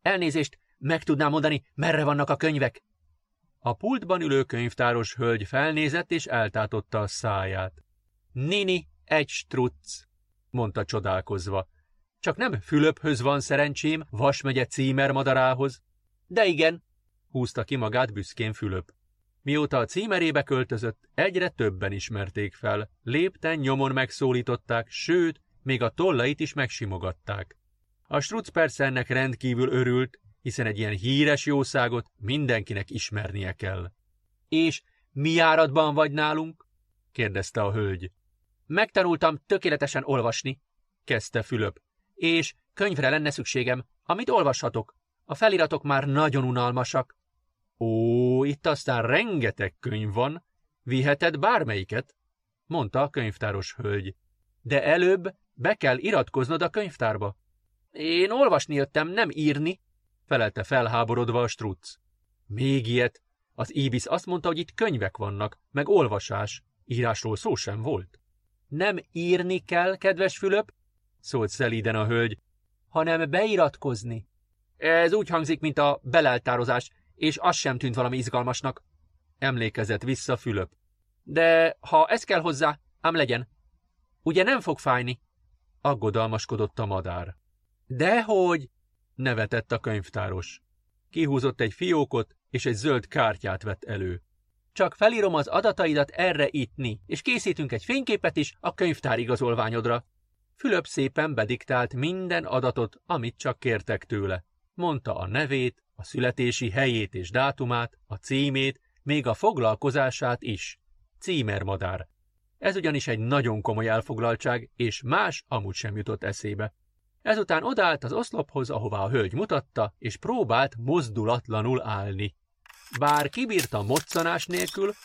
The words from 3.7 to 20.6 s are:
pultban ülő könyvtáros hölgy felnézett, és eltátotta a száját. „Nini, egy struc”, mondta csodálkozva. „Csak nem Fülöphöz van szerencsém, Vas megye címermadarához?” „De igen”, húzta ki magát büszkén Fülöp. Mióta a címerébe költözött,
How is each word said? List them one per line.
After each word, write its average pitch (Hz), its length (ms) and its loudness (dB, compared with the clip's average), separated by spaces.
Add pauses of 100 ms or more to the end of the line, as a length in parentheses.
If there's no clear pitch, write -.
pultban 185 460 -2
ülő 139 240 2
könyvtáros 120 720 0
hölgy 117 320 0
felnézett, 151 640 0
és 165 160 -2
eltátotta 107 760 -2
a 104 60 -2
száját. 95 800 -4 (480)
„Nini, 180 560 -2 (160)
egy 156 240 0
struc”, - 760 -6 (480)
mondta 110 340 -4
csodálkozva. 95 840 -2 (520)
„Csak - 160 -2
nem 208 240 -2
Fülöphöz 147 600 2
van 139 200 2
szerencsém, 147 680 0
Vas 135 300 2
megye 131 240 0
címermadarához?” 135 1160 2 (440)
„De 208 200 2
igen”, 165 380 2 (460)
húzta 123 340 -2
ki 139 120 -4
magát 123 360 0
büszkén 104 400 -6
Fülöp. 95 400 -6 (520)
Mióta 143 340 0
a 120 60 2
címerébe 170 580 0
költözött, 120 720 -2